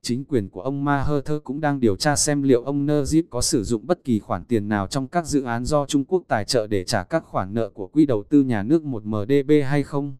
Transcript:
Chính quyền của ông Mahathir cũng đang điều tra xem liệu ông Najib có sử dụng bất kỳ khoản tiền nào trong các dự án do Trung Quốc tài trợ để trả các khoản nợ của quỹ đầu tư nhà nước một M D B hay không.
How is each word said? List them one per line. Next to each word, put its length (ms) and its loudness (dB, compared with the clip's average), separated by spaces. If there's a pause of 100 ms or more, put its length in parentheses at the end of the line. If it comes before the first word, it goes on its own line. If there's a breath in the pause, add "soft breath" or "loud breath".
Chính 240 -4
quyền 240 0
của 120 -12
ông 240 -4
Mahathir 580 0
cũng 180 -6
đang 180 0
điều 160 4
tra 200 0
xem 280 0
liệu 200 4
ông 220 -2
Najib 440 2
có 120 -4
sử 220 0
dụng 240 -2
bất 160 0
kỳ 160 2
khoản 260 -6
tiền 220 0
nào 200 0
trong 200 -4
các 180 -2
dự 180 0
án 220 -4
do 200 0
Trung 200 0
Quốc 220 0
tài 180 0
trợ 220 0
để 160 0
trả 200 -2
các 220 -4
khoản 280 -4
nợ 160 -2
của 180 -10
quỹ 180 2
đầu 180 0
tư 200 4
nhà 200 0
nước 200 0
một 220 -6
M 100 -2 (140)
D 20 2 (160)
B 40 2 (140)
hay 180 0
không. 360 -6